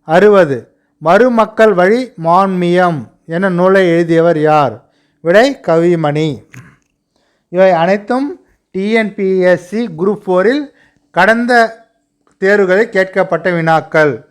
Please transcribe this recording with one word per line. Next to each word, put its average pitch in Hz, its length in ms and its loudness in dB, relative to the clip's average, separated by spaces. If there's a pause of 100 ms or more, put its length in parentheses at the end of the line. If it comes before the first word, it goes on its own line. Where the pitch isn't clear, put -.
அறுபது, 175 720 2 (220)
மருமக்கள் 214 760 2
வழி 220 380 0 (120)
மான்மியம் 175 880 0 (160)
என 180 240 -4
நூலை 185 380 2
எழுதியவர் 165 520 0
யார்? 147 500 0 (320)
விடை, 226 400 2
கவிமணி. 160 840 -2 (1040)
இவை 185 220 2
அனைத்தும் 208 760 -4 (260)
டி 196 200 -6
என் 220 220 -2
பி 190 260 -2
எஸ் 180 280 0
சி 226 200 -6 (100)
குரூப் 196 280 -4
ஃபோரில் 202 400 0 (460)
கடந்த 226 720 0 (540)
தேர்வுகளில் 196 520 0
கேட்கப்பட்ட 185 680 -2
வினாக்கள். 156 760 0